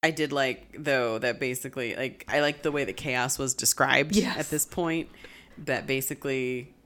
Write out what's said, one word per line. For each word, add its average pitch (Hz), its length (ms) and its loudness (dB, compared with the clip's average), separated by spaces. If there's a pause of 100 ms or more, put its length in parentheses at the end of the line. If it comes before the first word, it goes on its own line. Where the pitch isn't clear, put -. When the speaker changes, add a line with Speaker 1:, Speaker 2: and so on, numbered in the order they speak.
Speaker 1:
I 160 80 4
did 151 220 -2
like, 135 340 0 (100)
though, 127 420 2
that 117 200 0
basically, 127 560 -4
like, 123 340 -6
I 147 120 2
like 147 220 0
the 151 100 0
way 143 120 0
the 95 80 -4
chaos 127 460 -2
was 135 160 -2
described 135 640 4
Speaker 2:
Yes. 226 200 2
Speaker 1:
at 151 140 -4
this 151 160 0
point, 165 420 -2 (500)
that 143 280 -2
basically 131 880 -2 (120)